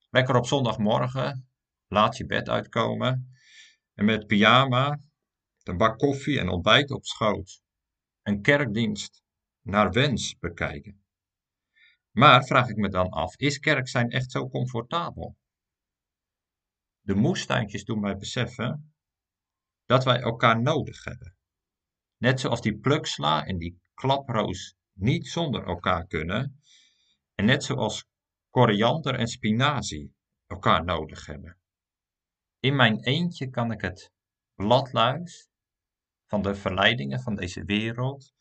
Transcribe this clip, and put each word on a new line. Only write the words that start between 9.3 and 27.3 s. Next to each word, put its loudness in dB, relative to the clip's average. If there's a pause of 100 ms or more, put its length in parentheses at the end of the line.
naar 2
wens 0
bekijken. -8 (1080)
Maar 8
vraag 4
ik -8
me 0
dan 0
af: -4
is -2
kerk 0
zijn 0
echt -4
zo -4
comfortabel? -6 (1600)
De -2
moestuintjes 0
doen -4
mij -2
beseffen -6 (880)
dat 2
wij 2
elkaar 2
nodig -2
hebben. -14 (800)
Net 0
zoals -4
die -2
pluksla 0
en -6
die -10 (140)
klaproos -4 (180)
niet -2
zonder -4
elkaar -2
kunnen. -4 (760)